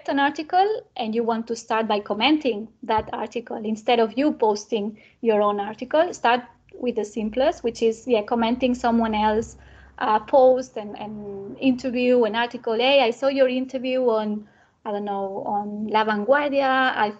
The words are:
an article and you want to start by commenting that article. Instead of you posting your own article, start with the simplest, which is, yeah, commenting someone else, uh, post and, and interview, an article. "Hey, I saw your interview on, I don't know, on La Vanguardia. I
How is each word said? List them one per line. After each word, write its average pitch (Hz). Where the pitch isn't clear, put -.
an 285
article 359
and 220
you 233
want 226
to 226
start 226
by 214
commenting 226
that 220
article. 240
Instead 220
of 220
you 285
posting 214
your 214
own 208
article, 247
start -
with 240
the 208
simplest, 233
which 233
is, 226
yeah, 226
commenting 247
someone 233
else, 214
uh, 214
post 262
and, 208
and 208
interview, 247
an 214
article. 233
"Hey, 262
I 233
saw 269
your 269
interview 254
on, 214
I 220
don't 208
know, 196
on 208
La 214
Vanguardia. 262
I 214